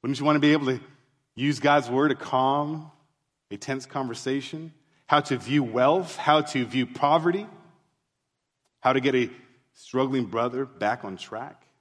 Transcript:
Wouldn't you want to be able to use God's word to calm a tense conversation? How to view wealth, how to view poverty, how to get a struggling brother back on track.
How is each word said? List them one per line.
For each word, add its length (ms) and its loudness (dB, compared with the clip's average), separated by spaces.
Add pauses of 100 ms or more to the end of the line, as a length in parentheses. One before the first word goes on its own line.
Wouldn't 180 -4
you 40 -4
want 120 4
to 40 2
be 120 6
able 140 2
to 140 -2 (540)
use 240 -2
God's 320 2
word 200 2
to 40 0
calm 800 -2 (580)
a 60 -10
tense 280 -8
conversation? 880 -8 (340)
How 160 4
to 140 -2
view 280 0
wealth, 520 2
how 260 4
to 220 -4
view 220 -2
poverty, 600 0 (1300)
how 120 2
to 80 2
get 140 0
a 140 2 (460)
struggling 520 -2
brother 400 -2
back 380 -4
on 120 -10
track. 500 -14 (140)